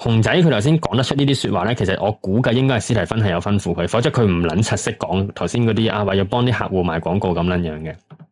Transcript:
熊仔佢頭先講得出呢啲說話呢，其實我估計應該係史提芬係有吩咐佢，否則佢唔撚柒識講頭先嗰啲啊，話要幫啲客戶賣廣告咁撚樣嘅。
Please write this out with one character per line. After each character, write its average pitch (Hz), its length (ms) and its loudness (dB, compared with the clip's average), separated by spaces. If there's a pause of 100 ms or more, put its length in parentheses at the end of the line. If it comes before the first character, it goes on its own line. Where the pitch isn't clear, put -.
熊 113 200 2
仔 110 160 2
佢 170 140 6
頭 113 80 2
先 151 200 2
講 - 160 -2
得 135 80 2
出 139 120 -2
呢 143 100 2
啲 135 240 0
說 98 80 0
話 87 80 0
呢， 117 100 0
其 113 100 -2
實 92 180 0
我 104 100 0
估 101 280 -2
計 131 100 0
應 127 160 2
該 135 80 2
係 113 40 0
史 - 140 -2
提 101 120 0
芬 - 160 -2
係 104 100 2
有 85 80 -2
吩 101 200 0
咐 90 140 -2
佢， 87 140 -2
否 110 140 0
則 139 80 0
佢 123 140 2
唔 90 200 2
撚 85 200 0
柒 113 140 -2
識 113 160 -4
講 95 400 -2
頭 90 140 -6
先 120 180 0
嗰 113 80 2
啲 110 180 0
啊， 104 140 -2
話 95 100 0
要 98 100 2
幫 120 200 0
啲 123 60 2
客 113 140 -2
戶 92 180 0
賣 85 160 -2
廣 87 180 -2
告 98 160 0
咁 85 140 0
撚 90 120 0
樣 80 200 -4
嘅。 80 160 -10 (360)